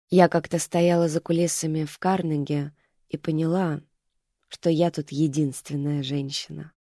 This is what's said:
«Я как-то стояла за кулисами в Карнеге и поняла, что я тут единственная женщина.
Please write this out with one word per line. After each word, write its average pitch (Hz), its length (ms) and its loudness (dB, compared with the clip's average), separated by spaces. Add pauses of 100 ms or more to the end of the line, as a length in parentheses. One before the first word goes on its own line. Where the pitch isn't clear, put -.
«Я 175 200 8
как-то 165 300 -2
стояла 170 500 2
за 160 120 -2
кулисами 165 640 -2
в - 140 -10
Карнеге 151 720 -2 (360)
и 151 100 -6
поняла, 160 640 -2 (680)
что - 220 -2
я 165 220 2
тут 147 180 -8
единственная 147 960 -2
женщина. 143 680 -8 (200)